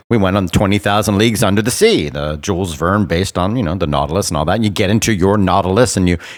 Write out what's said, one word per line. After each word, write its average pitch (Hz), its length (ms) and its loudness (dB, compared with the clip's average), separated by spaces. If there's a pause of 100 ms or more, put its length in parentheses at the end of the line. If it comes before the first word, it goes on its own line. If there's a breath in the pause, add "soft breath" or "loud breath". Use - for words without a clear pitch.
we 120 100 2
went 95 180 2
on 98 120 0
Twenty 101 300 2
thousand 104 400 0
Leagues 113 240 2
Under 101 200 2
the 113 100 -2
Sea, 170 380 2
the 73 260 -6
Jules 87 380 -4
Verne 87 320 0
based 85 320 -2
on, 98 180 -2
you 131 60 -2
know, 82 120 -4
the 87 140 -4
Nautilus 73 400 -2
and 85 80 -4
all 87 80 0
that. 90 120 0
And 113 80 0
you 107 60 0
get 95 200 -2
into 110 220 2
your 98 260 2
Nautilus, 95 580 2
and 95 120 2
you, 87 100 0 (200 loud breath)